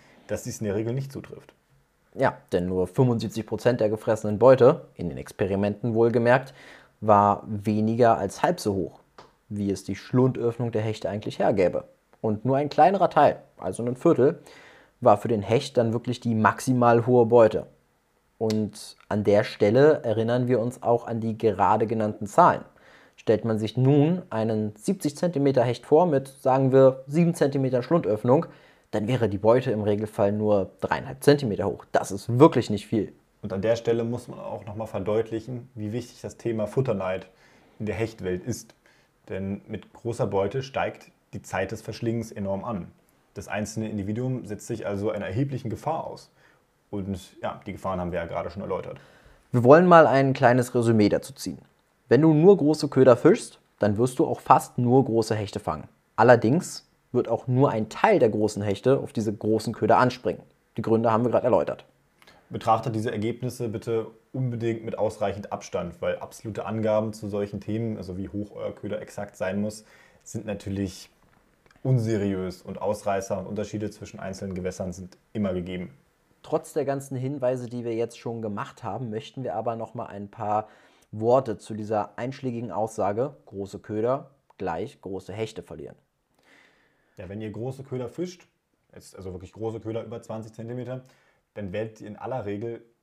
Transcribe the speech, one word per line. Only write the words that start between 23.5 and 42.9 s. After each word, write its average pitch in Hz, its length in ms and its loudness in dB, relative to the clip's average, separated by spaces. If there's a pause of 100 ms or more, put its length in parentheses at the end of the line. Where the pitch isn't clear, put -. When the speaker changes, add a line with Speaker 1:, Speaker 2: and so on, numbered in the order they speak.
Speaker 2:
sich 110 180 -4
nun 147 520 4
einen 110 460 -2
siebzig 170 420 -4
Zentimeter 139 460 2
Hecht 120 220 -4
vor 160 200 4
mit, 139 220 0
sagen 131 440 0
wir, 135 360 6
sieben 165 260 2
Zentimeter 131 500 0
Schlundöffnung, 123 640 2 (440)
dann 104 160 -4
wäre 113 200 0
die 98 120 -4
Beute 123 320 4
im 107 100 -2
Regelfall 104 500 0
nur 104 380 0 (100)
dreieinhalb - 420 -6
Zentimeter 120 440 2
hoch. - 260 -6
Das - 200 -2
ist 117 280 -4
wirklich 139 300 6
nicht 104 180 -4
viel. 104 240 -2 (300)
Speaker 1:
Und 101 100 -10
an 95 100 -6
der 113 140 2
Stelle 117 300 -2
muss 117 220 -8
man 120 120 -16
auch 101 260 -12
nochmal 107 220 -10
verdeutlichen, 110 880 -6
wie 107 160 -8
wichtig 123 300 -10
das - 160 -14
Thema 110 300 -4
Futterneid 95 600 -4 (520)
in 107 80 -8
der 104 80 -4
Hechtwelt 92 500 -6
ist. - 300 -10 (520)
Denn 98 400 -8
mit 107 260 -14
großer 117 340 -6
Beute 98 360 -2
steigt - 480 -6 (220)
die 101 80 -12
Zeit 95 300 -4
des 110 100 -12
Verschlingens 113 500 -6
enorm 98 320 -6
an. 95 280 -10 (420)